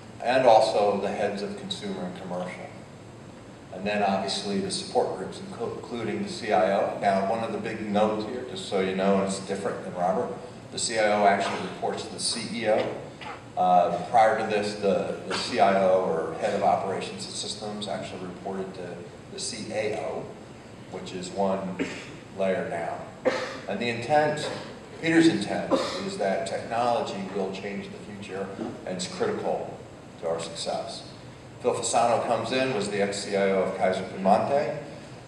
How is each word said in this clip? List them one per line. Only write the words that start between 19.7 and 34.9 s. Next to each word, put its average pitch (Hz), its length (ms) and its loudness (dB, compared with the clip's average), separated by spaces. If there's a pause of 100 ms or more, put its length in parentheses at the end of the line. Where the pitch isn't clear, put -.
A - 280 -2
O, - 240 -6 (680)
which 92 220 -10
is 90 160 -8
one 95 460 0 (640)
layer 92 320 0
down. 85 300 -4 (680)
And 98 120 -4
the 120 100 0
intent, 151 600 2 (520)
Peter's 165 260 8
intent, 87 460 2 (320)
is 190 120 -4
that 98 300 0
technology 113 760 0 (120)
will 95 160 0
change 98 400 -6
the - 60 -12 (140)
future, 98 360 -6 (380)
and 92 100 -4
it's 90 120 -4
critical - 720 -2 (440)
to 82 80 -2
our 82 100 0
success. - 640 -6 (580)
Phil 120 120 2
Fasano 117 540 4
comes 110 240 0
in, 131 240 2
was 101 140 0
the 101 120 0
ex-C 98 340 0
I 98 160 4
O 95 120 4
of 92 140 -2
Kaiser 92 260 2
Permanente, - 720 2 (500)